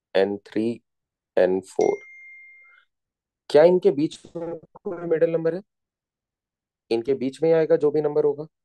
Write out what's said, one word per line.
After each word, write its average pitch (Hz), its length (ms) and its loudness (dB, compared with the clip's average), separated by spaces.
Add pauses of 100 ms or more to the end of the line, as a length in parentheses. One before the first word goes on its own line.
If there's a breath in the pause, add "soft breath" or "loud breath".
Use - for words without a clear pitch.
(160)
एन 98 200 2
थ्री, 113 460 -6 (560)
एन 92 220 2
फ़ोर। - 360 -2 (1500 soft breath)
क्या 147 160 6
इनके 180 260 4
बीच 151 280 -4 (180)
में 165 220 -10
कोई 170 480 -12
middle 165 240 0
number 165 240 -2
है? 190 80 -10 (1300)
इनके 117 240 -2
बीच 131 280 -8
में 160 60 2
ही 165 60 4
आएगा 160 220 2
जो 147 140 0
भी 151 100 -2
number 151 240 -2
होगा, 147 220 -4 (180)